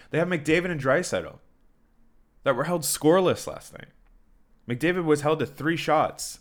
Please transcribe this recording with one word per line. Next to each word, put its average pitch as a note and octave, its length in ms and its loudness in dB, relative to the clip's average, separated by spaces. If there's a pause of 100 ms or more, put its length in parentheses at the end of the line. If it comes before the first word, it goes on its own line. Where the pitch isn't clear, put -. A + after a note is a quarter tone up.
They - 80 -4
have E3 100 0
McDavid E3+ 420 0
and D#3 120 -6
Draisaitl C3 580 0 (1040)
that C3+ 140 0
were C#3+ 80 -2
held F3 160 -2
scoreless E3 680 2
last - 240 -14
night. - 160 -20 (800)
McDavid D#3+ 380 -2
was D3+ 160 4
held D3+ 180 0
to B2+ 60 -2
three D#3+ 320 -4
shots. D3 640 -2